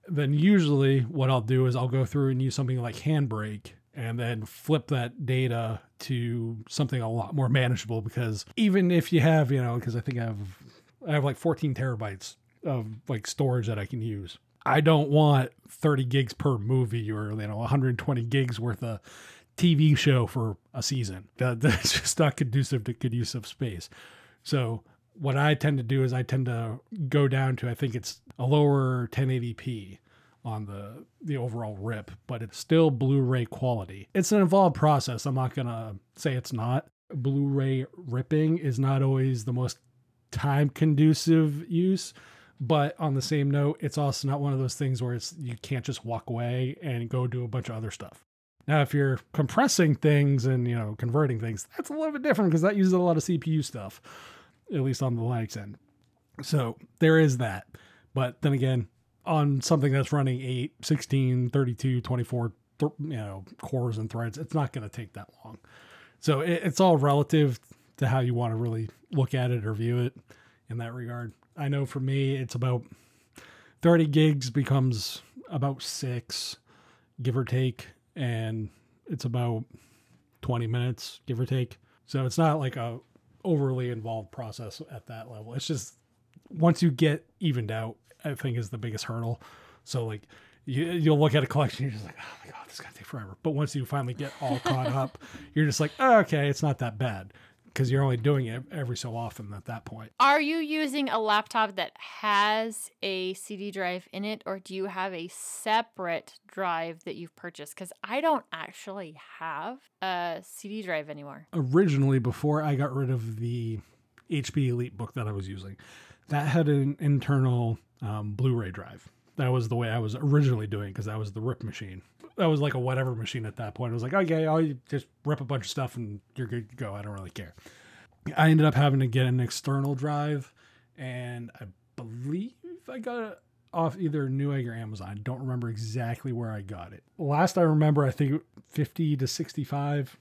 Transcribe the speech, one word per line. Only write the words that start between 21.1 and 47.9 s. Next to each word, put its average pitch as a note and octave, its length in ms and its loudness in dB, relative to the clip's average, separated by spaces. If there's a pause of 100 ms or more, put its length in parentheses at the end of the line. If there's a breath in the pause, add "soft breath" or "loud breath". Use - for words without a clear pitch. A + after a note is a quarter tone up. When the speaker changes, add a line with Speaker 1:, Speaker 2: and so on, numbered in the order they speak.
Speaker 1:
That, B2 240 -2
<laughs> - 0 -
that's A2+ 320 2
just - 260 -2
not D3 160 4
conducive C3 480 0
to A#2+ 100 -4
good A#2 200 -2
use A#2+ 200 -2
of A2 140 -8
space. G#2 420 -8 (540 loud breath)
So A#2 400 -2 (300 soft breath)
what C3+ 240 0
I D3+ 160 4
tend D3 240 2
to B2 60 -2
do C3 200 2
is B2 80 2
I B2+ 120 0
tend C3 240 0
to A#2 340 -4 (260)
go C#3 220 4
down C3 280 2
to, B2 120 -4
I A#2 60 -4
think B2 200 -4
it's - 240 -8 (180)
a B2 80 -2
lower C3+ 640 4
ten C3 240 0
eighty A#2+ 220 -2
P G2+ 460 -10 (440 soft breath)
on G#2+ 220 -6
the, G2+ 400 -14 (160)
the D3+ 160 -4
overall A2+ 400 -6
rip, G#2+ 340 -8 (160)
but A#2 140 -8
it's A2 160 -12
still D#3+ 340 6
Blu-ray C3 540 2
quality. G#2+ 680 -4
It's G3 200 2
an G#3 80 8
involved F#3 340 6
process. C#3+ 500 2
I'm C3+ 100 0
not B2+ 200 -2
gonna A2+ 400 -6 (220)
say C#3+ 160 -2
it's B2+ 180 -6
not. B2 360 0 (220)
Blu-ray C3+ 760 0 (100)
ripping D#3 600 0
is C3+ 220 0
not C3+ 220 2
always C3 440 2
the A#2+ 80 -2
most B2 260 -2 (520)
time C#3+ 380 2
conducive D#3 1000 4
use, F3+ 440 0 (480 loud breath)
but D3 380 2
on D3+ 160 0
the C3 60 0
same C#3+ 280 0
note, C#3+ 300 2
it's D3 180 -4
also C#3 300 -2
not C#3+ 120 0
one C#3+ 140 0
of C3 60 0
those B2+ 160 -2
things C3 260 -2
where B2 120 -2
it's, - 260 -8
you B2 220 -6
can't C3 220 -6
just - 220 -8
walk A#2 240 -6
away B2 520 -2
and A#2+ 280 -4
go B2+ 160 0
do B2 180 -4
a A#2 40 -6
bunch A#2 200 -4
of A2+ 80 -8
other A2+ 140 -6
stuff. - 360 -16 (420)